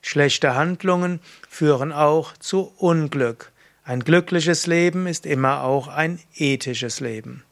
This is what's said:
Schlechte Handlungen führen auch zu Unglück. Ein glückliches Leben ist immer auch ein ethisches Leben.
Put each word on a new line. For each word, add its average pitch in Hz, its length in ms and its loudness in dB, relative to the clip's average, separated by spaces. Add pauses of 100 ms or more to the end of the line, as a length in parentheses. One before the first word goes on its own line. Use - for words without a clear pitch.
Schlechte 143 480 2
Handlungen 180 680 0 (260)
führen 147 460 0
auch 151 420 2
zu 190 400 -4
Unglück. 147 760 0 (320)
Ein 123 160 -4
glückliches 170 680 2
Leben 175 400 2
ist 170 180 -8
immer 135 380 0
auch 135 240 0
ein 160 320 -4 (160)
ethisches 131 640 -4
Leben. 123 520 -10